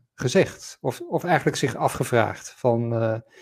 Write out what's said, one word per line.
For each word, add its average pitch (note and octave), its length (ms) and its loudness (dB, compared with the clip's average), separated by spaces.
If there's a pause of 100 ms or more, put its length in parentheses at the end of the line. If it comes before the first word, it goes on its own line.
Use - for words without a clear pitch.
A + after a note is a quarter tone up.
(140)
gezegd. - 640 0
Of, C3+ 200 -4
of D#4+ 240 -4
eigenlijk D#3+ 320 2
zich A#2+ 200 -2
afgevraagd A#2+ 800 0
van, A#2 380 2
eh, A2+ 240 0 (240)